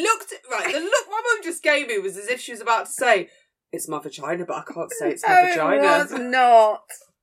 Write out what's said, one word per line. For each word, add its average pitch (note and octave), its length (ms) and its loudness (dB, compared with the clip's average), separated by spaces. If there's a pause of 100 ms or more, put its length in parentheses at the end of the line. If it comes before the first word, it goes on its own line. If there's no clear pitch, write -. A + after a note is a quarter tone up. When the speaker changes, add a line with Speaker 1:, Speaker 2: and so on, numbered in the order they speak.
Speaker 1:
looked A4+ 300 -2
at, G4 80 -16 (120)
right, E4+ 200 -4
the C#4+ 80 -2
look G#4+ 300 0
my G#4+ 160 -6
mum A#4 180 0
just E4+ 200 -10
gave D4 240 0
me A3+ 100 -4
was F#3+ 180 -6
as G3+ 120 -14
if B3 120 -4
she C4 120 -12
was A3+ 100 -12
about A3+ 240 0
to - 60 -14
say, A3 380 0 (420)
"It's - 160 -10
my D#3 120 -8
vagina, D#3 460 -8
but D3 120 -8
I - 140 -14
can't - 200 -10
say A4+ 200 -4
it's - 160 -8
my G4+ 60 4
Speaker 2:
No, F4+ 160 6
Speaker 1:
vagina." D#4 320 0
Speaker 2:
it - 0 -
was D4 380 2
not. A#3+ 680 4 (360)